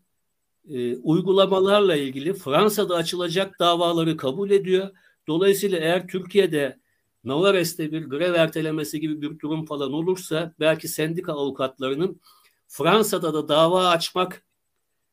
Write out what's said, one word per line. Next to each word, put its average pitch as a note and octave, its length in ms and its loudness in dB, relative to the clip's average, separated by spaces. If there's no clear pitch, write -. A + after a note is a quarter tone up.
e, B2 280 -4
uygulamalarla F#3+ 1000 4
ilgili C#3 380 -4
Fransa'da F#3+ 600 0
açılacak F3 680 -4
davaları E3+ 560 2
kabul D#3 340 -4
ediyor. F#3+ 400 2
Dolayısıyla F#3+ 500 2
eğer F3 300 0
Türkiye'de F3+ 720 0
Navares'te E3 680 0
bir D#3+ 120 -6
grev D3+ 300 -2
ertelemesi D#3 680 -2
gibi D3+ 220 -4
bir D#3 160 -8
durum D#3+ 260 -4
falan C#3+ 280 -6
olursa E3 680 -4
belki D#3 280 0
sendika E3 440 -4
avukatlarının C#3 880 -4
Fransa'da F3 680 0
da D3 140 -4
dava E3+ 400 4
açmak, F3+ 540 -2